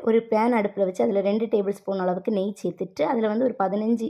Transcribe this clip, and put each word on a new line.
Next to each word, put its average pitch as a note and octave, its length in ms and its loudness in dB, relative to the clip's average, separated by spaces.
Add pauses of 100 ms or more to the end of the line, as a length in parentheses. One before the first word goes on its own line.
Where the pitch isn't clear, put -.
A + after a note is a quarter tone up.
ஒரு A3+ 200 4
பேன் A3+ 300 2
அடுப்புல G3+ 300 0
வச்சு F#3 180 0
அதுல G3+ 200 2
ரெண்டு G#3+ 240 0
டேபிள் G3+ 280 0
ஸ்பூன் G3 280 -4
அளவுக்கு F#3 280 -2
நெய் G3+ 260 0
சேர்த்துட்டு - 480 -4
அதுல A3+ 240 2
வந்து A#3 180 0
ஒரு A#3 100 -4
பதினஞ்சு G#3+ 520 0